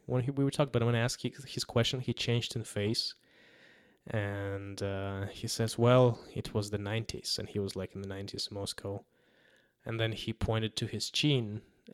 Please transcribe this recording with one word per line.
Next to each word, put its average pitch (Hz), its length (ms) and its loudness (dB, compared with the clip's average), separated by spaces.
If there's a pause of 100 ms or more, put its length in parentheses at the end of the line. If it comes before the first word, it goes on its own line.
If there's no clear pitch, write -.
when 123 160 2
he, 127 80 -2
we 139 140 2
were 135 60 4
talking. 143 220 2
But 117 100 4
when 117 120 4
I 117 60 4
asked 123 220 0
he, 123 120 -2 (120)
his - 160 -4
question, 123 380 2
he 120 140 0
changed 117 420 0
in 110 80 -4
face. - 500 0 (920)
And, 101 760 -4
uh, 98 440 -2
he - 200 -8
says, 113 320 -2
"Well, 123 400 8 (160)
it - 180 -6
was 104 180 0
the 104 80 -2
nineties," 107 600 -4
and 95 100 -6
he - 100 -4
was, 98 180 -2
like, 92 180 -6
in 98 80 -8
the 98 60 -8
nineties 98 420 -6
Moscow. 101 520 -6 (840)
And 113 120 -4
then 113 140 2
he 110 200 -6
pointed 110 440 0
to 113 100 -2
his - 220 -4
chin, 117 540 2 (320)